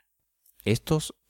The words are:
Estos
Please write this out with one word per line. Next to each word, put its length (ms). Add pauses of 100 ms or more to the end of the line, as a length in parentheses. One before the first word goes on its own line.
(640)
Estos 500 (160)